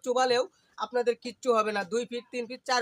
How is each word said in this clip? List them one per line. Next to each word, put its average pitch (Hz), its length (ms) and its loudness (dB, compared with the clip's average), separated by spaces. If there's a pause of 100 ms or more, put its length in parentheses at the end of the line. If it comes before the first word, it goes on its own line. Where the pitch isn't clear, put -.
চুবালেও 254 380 2 (340)
আপনাদের 233 460 -2
কিচ্ছু 247 340 -6
হবে 214 200 2
না, 202 40 0 (100)
দুই 240 180 0
ফিট, 240 240 -8
তিন 247 160 -4
ফিট, 254 200 -12
চার 247 120 4